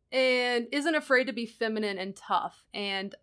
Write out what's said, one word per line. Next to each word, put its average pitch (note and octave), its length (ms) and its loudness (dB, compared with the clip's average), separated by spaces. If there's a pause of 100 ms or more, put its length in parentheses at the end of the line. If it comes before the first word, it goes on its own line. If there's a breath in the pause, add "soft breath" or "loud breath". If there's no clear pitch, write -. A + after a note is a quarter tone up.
(120)
and B3 580 2
isn't D4 240 2
afraid C4 340 2
to C4 40 -2
be A#3 140 -6
feminine A3 520 -2
and F#3+ 160 -6
tough. - 600 -2
And G3 480 -6